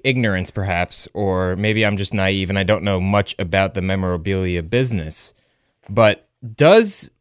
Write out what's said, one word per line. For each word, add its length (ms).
ignorance, 460
perhaps, 640
or 420
maybe 300
I'm 100
just 160
naive 380
and 80
I 40
don't 220
know 160
much 380
about 340
the 100
memorabilia 800
business. 680
But 400
does 560